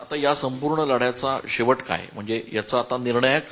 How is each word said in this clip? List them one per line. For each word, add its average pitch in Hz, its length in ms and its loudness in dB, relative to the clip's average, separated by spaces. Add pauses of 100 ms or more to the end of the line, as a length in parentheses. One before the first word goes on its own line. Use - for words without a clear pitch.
आता - 160 -8
या 143 180 4
संपूर्ण 143 480 0
लढ्याचा 127 680 2
शेवट 120 340 2
काय? 95 300 -4
म्हणजे 110 400 -4
याचा 110 260 0
आता 123 200 -2
निर्णायक 127 540 2